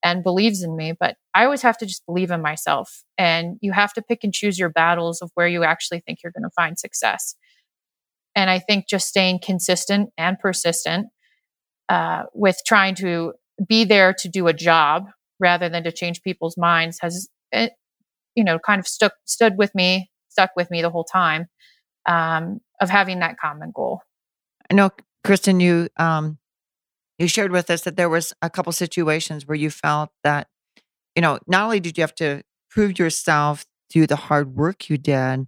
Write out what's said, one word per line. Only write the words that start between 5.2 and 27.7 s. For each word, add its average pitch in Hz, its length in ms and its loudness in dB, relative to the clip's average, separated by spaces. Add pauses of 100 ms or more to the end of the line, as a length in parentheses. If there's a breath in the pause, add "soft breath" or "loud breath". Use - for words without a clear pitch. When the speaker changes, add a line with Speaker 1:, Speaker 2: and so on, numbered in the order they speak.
Speaker 1:
of 175 140 -14
where 175 140 2
you 175 160 0
actually 165 360 -2
think 160 220 -12
you're 175 140 -14
gonna - 180 -8
find 170 240 -2
success. - 560 -6 (1000)
And 196 120 2
I 185 120 2
think 196 260 -2
just 190 220 -2
staying 185 340 2
consistent 190 760 -2
and 180 220 -2
persistent, 175 680 -2 (800)
uh, 170 360 -2 (100)
with 196 300 2
trying 196 320 2
to 170 360 -2 (340)
be 226 180 4
there 190 360 6
to 190 80 -8
do 175 180 0
a 165 60 4
job 160 560 2 (320)
rather 175 280 2
than 170 160 -4
to 165 60 -4
change 170 320 -8
people's 170 340 -6
minds 170 440 2
has, 175 280 -8 (240)
eh, - 180 0 (680)
you 233 80 2
know, 165 140 0
kind 202 200 0
of 185 80 -6
stuck, - 280 0 (100)
stood 208 340 2
with 202 160 0
me, 185 360 0 (180)
stuck 185 260 0
with 175 160 -2
me 170 120 -2
the 170 80 0
whole 170 140 -4
time, 170 440 -2 (580 soft breath)
um, 165 540 -2 (200)
of 185 100 0
having 190 300 2
that 165 180 -4
common 151 360 -8
goal. - 280 -6 (680)
Speaker 2:
I - 40 0
know, 196 160 6 (340)
Kristen, 190 340 4
you, 170 380 4
um, 156 420 -2 (800)
you 170 100 0
shared 202 220 0
with 180 200 0